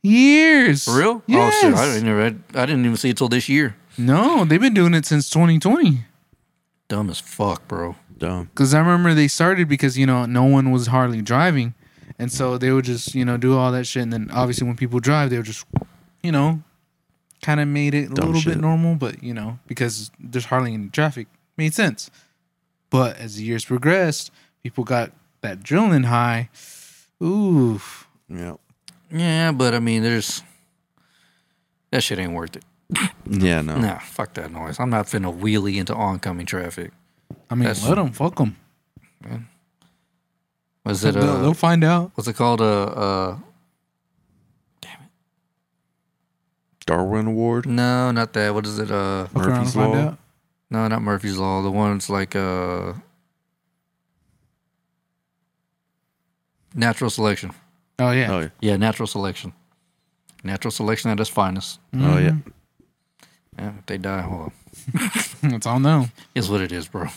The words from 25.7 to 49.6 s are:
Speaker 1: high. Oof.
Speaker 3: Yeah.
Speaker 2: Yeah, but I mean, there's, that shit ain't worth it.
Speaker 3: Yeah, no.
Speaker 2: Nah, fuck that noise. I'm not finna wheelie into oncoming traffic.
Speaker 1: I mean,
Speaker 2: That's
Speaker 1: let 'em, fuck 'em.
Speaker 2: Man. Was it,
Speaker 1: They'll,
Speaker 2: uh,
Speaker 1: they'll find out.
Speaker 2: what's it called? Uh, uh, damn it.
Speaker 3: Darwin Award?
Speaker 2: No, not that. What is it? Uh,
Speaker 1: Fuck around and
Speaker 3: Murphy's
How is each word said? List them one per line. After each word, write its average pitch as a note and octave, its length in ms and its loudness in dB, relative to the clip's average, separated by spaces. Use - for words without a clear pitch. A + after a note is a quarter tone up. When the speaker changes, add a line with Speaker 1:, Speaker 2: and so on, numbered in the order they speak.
Speaker 1:
high. A#2+ 420 2
Oof. E3 840 0
Speaker 3:
Yeah. F2 260 -12
Speaker 2:
Yeah, E3 420 0
but B2 220 2
I A#2+ 60 0
mean, A2+ 220 0
there's, A#2 400 -2
that B2+ 120 0
shit F#2+ 160 -4
ain't F2+ 140 -6
worth E2 240 -10
it. - 80 -20
Speaker 3:
Yeah, F2+ 340 2
no. D#2 160 -4
Speaker 2:
Nah, G2 200 -2
fuck - 360 -12
that D#2+ 180 -12
noise. D#2+ 260 -10
I'm B2+ 120 -4
not G#2+ 160 0
finna F#2 300 -6
wheelie G2+ 420 0
into F2+ 160 -4
oncoming F#2 520 -4
traffic. F2 460 -10
Speaker 1:
I A#2+ 40 -4
mean, A#2+ 100 2
Speaker 2:
That's G#2 220 -2
Speaker 1:
let F3+ 120 2
'em, C#3+ 140 -2
fuck D#3+ 280 -4
'em. A2+ 160 0
Speaker 2:
Man. A#2 240 -12
Was G2+ 200 -4
it, G#2+ 100 4
Speaker 1:
They'll, G2+ 140 2
Speaker 2:
uh, C3+ 140 0
Speaker 1:
they'll D#3 120 2
find E3 280 2
out. F3 320 2
Speaker 2:
what's G#2+ 140 -6
it A2+ 80 -8
called? A#2+ 240 2
Uh, G#2 240 2
uh, G2 540 -4
damn - 200 -20
it. - 100 -20
Speaker 3:
Darwin F#2+ 400 -2
Award? A#2 400 -2
Speaker 2:
No, B2 460 0
not A#2 220 -2
that. G#2 200 0
What G#2 120 -4
is G#2+ 120 -8
it? G#2+ 120 -6
Uh, G2 360 -4
Speaker 1:
Fuck - 160 -8
around F#2 60 0
and B2+ 100 0
Speaker 3:
Murphy's B2 160 -2